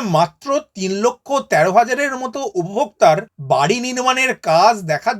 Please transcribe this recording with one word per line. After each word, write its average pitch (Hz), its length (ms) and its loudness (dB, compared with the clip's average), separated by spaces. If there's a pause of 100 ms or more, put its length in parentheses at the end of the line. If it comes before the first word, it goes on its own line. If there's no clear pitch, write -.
(100)
মাত্র 165 380 0 (260)
তিন 190 260 -4
লক্ষ 247 280 -2 (200)
তেরো 170 240 2
হাজারের 254 440 2
মতো 254 240 -8 (140)
উপভোক্তার 202 640 0 (300)
বাড়ি 143 320 2
নির্মাণের 254 600 -2
কাজ 180 420 4
দেখার 170 380 -4